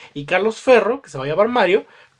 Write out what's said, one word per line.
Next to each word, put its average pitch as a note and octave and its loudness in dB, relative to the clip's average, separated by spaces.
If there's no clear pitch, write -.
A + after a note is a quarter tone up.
y C#3+ -10
Carlos F#3+ -2
Ferro, B3+ 2
que - -20
se C#3 -12
va C3 -8
a - -8
llamar F3+ 0
Mario, A3 0